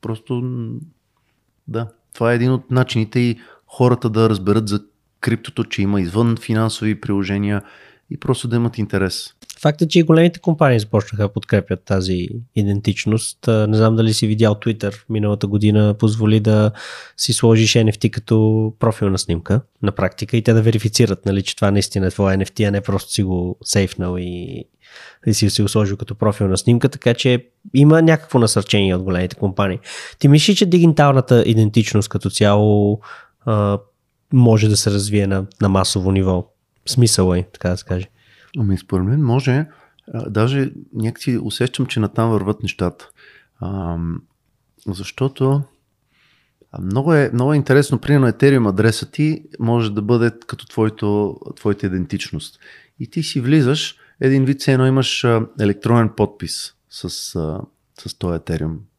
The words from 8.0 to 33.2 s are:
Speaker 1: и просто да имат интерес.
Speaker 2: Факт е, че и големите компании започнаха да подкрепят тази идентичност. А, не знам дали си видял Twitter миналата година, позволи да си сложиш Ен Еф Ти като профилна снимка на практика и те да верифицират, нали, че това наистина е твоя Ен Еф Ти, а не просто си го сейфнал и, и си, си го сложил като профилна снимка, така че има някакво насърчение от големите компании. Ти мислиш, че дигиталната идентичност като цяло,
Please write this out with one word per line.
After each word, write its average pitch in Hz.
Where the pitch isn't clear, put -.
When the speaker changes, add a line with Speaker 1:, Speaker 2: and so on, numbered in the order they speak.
Speaker 1:
и -
просто -
да 117
имат 117
интерес. 98
Speaker 2:
Факт 151
е, 170
че 170
и 170
големите 165
компании 151
започнаха 104
да 101
подкрепят 95
тази 92
идентичност. 104
А, 107
не 110
знам 113
дали 113
си 110
видял 107
Twitter 104
миналата 104
година, 104
позволи 110
да 107
си -
сложиш 110
Ен 113
Еф 107
Ти 107
като 110
профилна 104
снимка 87
на 101
практика 101
и 107
те 117
да 113
верифицират, 110
нали, 98
че -
това 101
наистина 98
е 90
твоя 98
Ен 95
Еф 95
Ти, -
а 101
не 101
просто 98
си 104
го 90
сейфнал 90
и, 175
и 113
си, 104
си -
го 104
сложил 101
като -
профилна 101
снимка, 120
така -
че 123
има 147
някакво 156
насърчение 101
от 92
големите 90
компании. 98
Ти 143
мислиш, 151
че 208
дигиталната 147
идентичност 110
като 98
цяло, 104